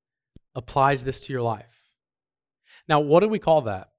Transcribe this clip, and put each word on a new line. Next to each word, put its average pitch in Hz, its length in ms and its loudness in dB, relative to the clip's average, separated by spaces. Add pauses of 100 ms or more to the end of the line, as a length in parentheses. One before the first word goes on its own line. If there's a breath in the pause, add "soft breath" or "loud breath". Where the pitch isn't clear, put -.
(540)
applies 135 500 0
this 131 160 -8
to - 120 -14
your 127 100 -6
life. 113 480 -8 (960 soft breath)
Now, 151 120 4
what 151 200 4
do 208 80 2
we 214 100 -2
call 160 240 2
that? 101 360 -8